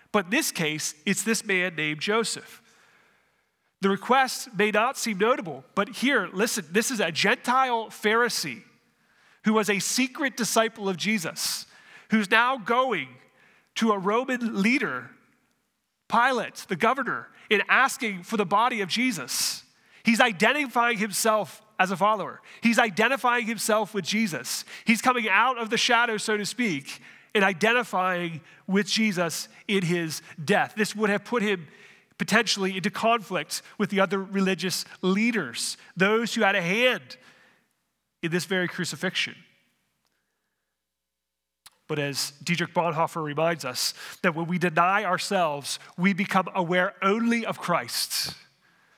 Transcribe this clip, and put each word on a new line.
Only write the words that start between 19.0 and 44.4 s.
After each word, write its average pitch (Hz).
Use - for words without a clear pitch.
He's 226
identifying 240
himself 208
as 185
a 196
follower. 185
He's 226
identifying 240
himself 214
with 196
Jesus. 170
He's 226
coming 247
out 233
of 226
the 233
shadow, 233
so 214
to 202
speak, 165
and 208
identifying 185
with 196
Jesus 180
in 196
his 170
death. 160
This 208
would 208
have 202
put 240
him 190
potentially 196
into 190
conflict 196
with 208
the 196
other 190
religious 190
leaders, 196
those 214
who 226
had 196
a 196
hand 196
in 165
this 170
very 185
crucifixion. 170
But 151
as 143
Dietrich 170
Bonhoeffer 165
reminds 151
us, 123
that 180
when 165